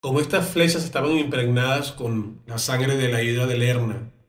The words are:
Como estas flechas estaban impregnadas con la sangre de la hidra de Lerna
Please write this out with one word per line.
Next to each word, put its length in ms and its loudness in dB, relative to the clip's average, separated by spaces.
Como 200 0
estas 300 0
flechas 340 2
estaban 280 0
impregnadas 800 0
con 540 -6
la 120 -8
sangre 380 0
de 120 0
la 140 0
hidra 240 0
de 100 0
Lerna 560 0